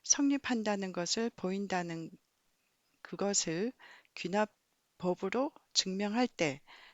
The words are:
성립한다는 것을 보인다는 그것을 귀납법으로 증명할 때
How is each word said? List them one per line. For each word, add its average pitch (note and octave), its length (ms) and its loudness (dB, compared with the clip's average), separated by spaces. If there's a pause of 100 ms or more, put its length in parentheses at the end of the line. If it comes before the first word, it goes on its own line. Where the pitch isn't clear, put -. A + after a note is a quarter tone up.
성립한다는 A3 880 2
것을 F3+ 460 0
보인다는 F3+ 760 -4 (920)
그것을 G3 680 0 (440)
귀납법으로 - 1400 -2 (200)
증명할 G#3 540 0
때 C#3+ 340 0 (320)